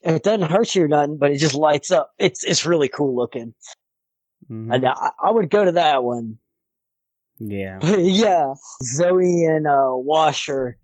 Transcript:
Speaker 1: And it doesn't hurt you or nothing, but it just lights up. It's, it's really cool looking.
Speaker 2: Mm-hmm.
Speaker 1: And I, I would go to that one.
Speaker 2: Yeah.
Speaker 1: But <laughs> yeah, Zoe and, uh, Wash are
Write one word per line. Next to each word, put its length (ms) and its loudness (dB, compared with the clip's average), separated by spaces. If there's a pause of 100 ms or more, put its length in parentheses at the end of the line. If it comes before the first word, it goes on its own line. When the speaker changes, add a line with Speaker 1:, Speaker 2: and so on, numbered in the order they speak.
Speaker 1:
And 100 0
it 80 -4
doesn't 260 0
hurt 260 0
you 100 2
or 20 -2
nothing, 300 0
but 140 2
it 60 -2
just 180 0
lights 360 0
up. 260 0
It's, 280 0
it's 200 -2
really 220 2
cool 280 -2
looking. 380 -6 (960)
Speaker 2:
Mm-hmm. 220 -8
Speaker 1:
And 160 0
I, 240 -4 (120)
I 80 0
would 180 0
go 160 2
to 80 2
that 300 2
one. 340 -6 (1000)
Speaker 2:
Yeah. 420 -8
Speaker 1:
But 180 2
<laughs> 40 2
yeah, 500 2 (300)
Zoe 600 2
and, 220 0
uh, 240 2
Wash 580 0
are 340 -4